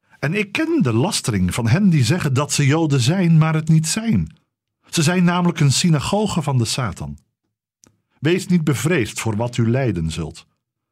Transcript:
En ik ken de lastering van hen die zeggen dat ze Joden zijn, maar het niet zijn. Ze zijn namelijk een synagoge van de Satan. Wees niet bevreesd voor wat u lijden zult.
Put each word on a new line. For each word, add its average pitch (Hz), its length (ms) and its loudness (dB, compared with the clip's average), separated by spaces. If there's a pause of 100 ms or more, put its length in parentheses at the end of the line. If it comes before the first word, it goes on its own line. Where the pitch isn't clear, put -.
(200)
En 147 140 -4
ik 208 180 -4
ken 320 320 -2
de 117 100 0
lastering 110 600 0
van 117 140 -2
hen 185 220 4
die 156 140 2
zeggen 147 300 0
dat 143 180 0
ze 147 140 0
Joden 147 340 2
zijn, 165 380 2
maar 160 160 4
het 156 140 -2
niet 160 200 2
zijn. 214 480 -2 (540)
Ze 165 140 -2
zijn 180 200 2
namelijk 175 360 2
een 139 120 4
synagoge 180 720 0
van 139 160 -2
de 117 80 2
Satan. 85 520 -8 (1000)
Wees 180 280 0
niet 180 160 2
bevreesd 147 560 -2
voor 110 160 -4
wat 120 220 -4
u 113 120 2
lijden 107 420 0
zult. 80 360 -10 (440)